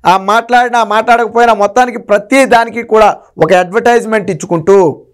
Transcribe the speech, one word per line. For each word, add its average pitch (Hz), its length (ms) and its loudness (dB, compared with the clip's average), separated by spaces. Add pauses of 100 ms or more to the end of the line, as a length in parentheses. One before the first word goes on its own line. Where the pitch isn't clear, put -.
ఆ 185 100 0
మాట్లాడినా, 233 680 0
మాట్లాడకపోయినా 233 680 0
మొత్తానికి 226 440 -2
ప్రతి 214 460 0
దానికి 226 380 0
కూడా 214 340 2 (220)
ఒక 160 140 2
అడ్వర్టైజ్‌మెంట్ 208 800 0
ఇచ్చుకుంటూ 175 720 0 (120)